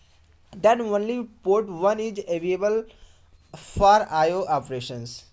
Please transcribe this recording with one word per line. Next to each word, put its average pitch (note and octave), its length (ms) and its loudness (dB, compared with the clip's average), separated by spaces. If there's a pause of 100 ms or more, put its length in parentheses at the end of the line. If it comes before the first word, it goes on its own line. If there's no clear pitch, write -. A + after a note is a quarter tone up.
(520)
then G#3+ 300 4
only G#3+ 360 -2 (240)
port G#3 240 2 (140)
one G#3+ 200 2
is G#3 280 -8
available F#3 520 -2 (920)
for G3+ 240 6 (180)
I D#3 160 4
O F#3 220 -4
operations। B2 640 -8 (160)